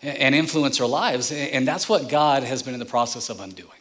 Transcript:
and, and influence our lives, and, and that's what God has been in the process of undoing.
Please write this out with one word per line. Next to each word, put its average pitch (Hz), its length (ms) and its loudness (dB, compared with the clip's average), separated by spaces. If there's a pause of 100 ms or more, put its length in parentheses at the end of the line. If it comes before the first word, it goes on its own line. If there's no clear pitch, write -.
and, 143 160 -8
and 139 160 4
influence 151 480 2
our 120 60 2
lives, 135 420 0
and, 147 220 -4
and 135 160 2
that's - 200 -2
what 165 220 2
God 147 320 4
has 127 220 -4
been 127 100 -8
in 123 60 -8
the 120 80 -8
process 120 420 -2
of 101 100 -10
undoing. 95 300 -16 (120)